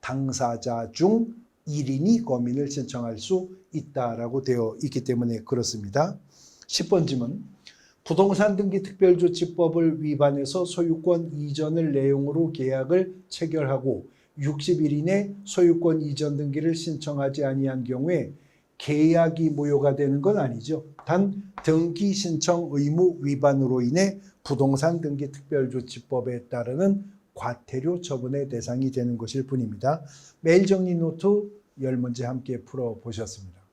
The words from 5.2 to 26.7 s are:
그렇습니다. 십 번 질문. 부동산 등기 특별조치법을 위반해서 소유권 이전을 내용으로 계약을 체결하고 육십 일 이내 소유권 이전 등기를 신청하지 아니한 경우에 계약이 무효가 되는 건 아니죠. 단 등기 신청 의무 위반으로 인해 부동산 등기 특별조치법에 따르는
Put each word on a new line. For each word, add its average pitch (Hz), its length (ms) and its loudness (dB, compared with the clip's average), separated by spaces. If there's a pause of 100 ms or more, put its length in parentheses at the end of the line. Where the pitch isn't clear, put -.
그렇습니다. 113 800 -2 (480)
십 - 220 -4
번 170 180 4
질문. 131 380 -4 (600)
부동산 196 520 2
등기 196 260 0
특별조치법을 170 1200 2
위반해서 143 640 0
소유권 170 680 0
이전을 151 580 -2
내용으로 139 600 2
계약을 135 640 0 (140)
체결하고 135 760 -2 (320)
육십 147 420 -2
일 147 120 2
이내 185 420 0 (100)
소유권 170 560 4
이전 143 380 -4
등기를 151 360 -2
신청하지 143 680 -4
아니한 135 400 -2
경우에 139 480 -2 (460)
계약이 160 720 4
무효가 143 440 2
되는 143 280 2
건 202 160 4
아니죠. 131 480 -2 (180)
단 190 380 2 (220)
등기 170 500 2
신청 170 580 0
의무 160 480 4
위반으로 139 640 2
인해 185 380 2 (220)
부동산 139 600 2
등기 143 280 -4
특별조치법에 127 1120 -4
따르는 143 600 0 (300)